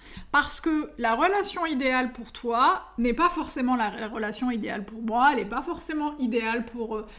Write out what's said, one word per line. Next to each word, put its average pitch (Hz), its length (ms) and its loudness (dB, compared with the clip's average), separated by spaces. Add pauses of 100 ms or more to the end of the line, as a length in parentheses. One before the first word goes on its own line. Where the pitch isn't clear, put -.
(320)
Parce 285 300 2
que 302 360 0
la 226 180 2
relation 370 500 2
idéale 262 480 0
pour - 180 -14
toi 247 640 2
n'est 233 160 2
pas 330 140 2
forcément 269 480 0
la, 220 140 2
la 226 180 -6
relation 220 440 -2
idéale 208 340 -4
pour 220 180 -12
moi, 240 280 6
elle 254 80 2
n'est 196 60 -2
pas 233 180 -4
forcément 302 560 -4
idéale 233 460 0
pour, 226 300 -6
euh, 214 120 -6 (120)